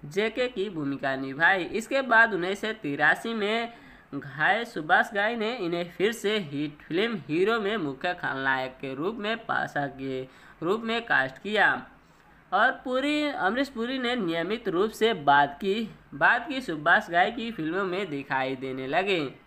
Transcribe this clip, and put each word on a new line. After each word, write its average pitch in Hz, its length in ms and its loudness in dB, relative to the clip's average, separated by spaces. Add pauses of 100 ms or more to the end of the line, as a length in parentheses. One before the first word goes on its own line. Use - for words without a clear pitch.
जेके 220 440 -2
की 208 220 -4
भूमिका 139 460 -2
निभाई। 160 480 2
इसके 226 380 -2
बाद 226 320 6
उन्नीस 185 260 -2
सौ 220 120 -2
तिरासी 156 640 0
में 226 380 -2 (420)
घाय-, 156 500 0
सुभाष 196 480 2
घाई 214 240 0
ने 220 200 -2
इन्हें 175 340 -4
फिर 202 220 0
से 214 260 0
हिट 147 440 -6
फिल्म 208 340 -2 (120)
हीरो 190 320 2
में 208 160 -2
मुख्य 165 380 -4
खलनायक 135 680 -2
के 135 140 -6
रूप 165 220 -4
में 214 300 -4
पासा 131 400 -2
के 131 360 -6 (400)
रूप 190 180 0
में 226 240 -4
कास्ट 135 380 0
किया 175 440 2 (680)
और 214 180 4
पुरी, 277 580 0
अमरीश 254 400 0
पुरी 240 300 -4
ने 247 180 0
नियमित 180 520 -2
रूप 185 220 2
से 220 240 2
बाद 143 460 4
की, 202 300 -2 (240)
बाद 202 340 4
की 262 120 -4
सुभाष 170 500 2
घाई 175 200 4
की 226 200 -6
फिल्मों 175 340 -2
में 185 260 -4
दिखाई 135 460 -2
देने 131 300 -6
लगे। 165 480 0 (120)